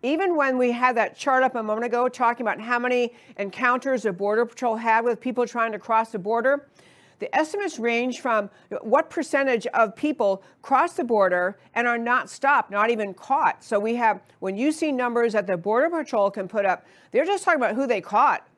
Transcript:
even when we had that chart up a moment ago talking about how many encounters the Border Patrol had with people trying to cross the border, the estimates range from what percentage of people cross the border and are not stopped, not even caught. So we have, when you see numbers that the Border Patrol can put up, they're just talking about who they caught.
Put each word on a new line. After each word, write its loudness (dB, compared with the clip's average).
even 0
when 0
we 2
had 0
that -2
chart 2
up 0
a -4
moment -4
ago 0
talking -2
about -2
how -2
many 0
encounters -2
the 0
Border 0
Patrol -4
had 2
with -2
people -2
trying -4
to -8
cross 0
the -6
border, 0
the -4
estimates -2
range -2
from 0
what 2
percentage 0
of 0
people 0
cross 2
the -4
border 2
and 0
are 0
not 0
stopped, 0
not 2
even -2
caught. 0
So 0
we -2
have, 0
when -6
you 0
see -2
numbers 0
that -2
the 0
Border 0
Patrol 0
can -8
put -2
up, 0
they're 2
just 0
talking 2
about 0
who -2
they 0
caught. 2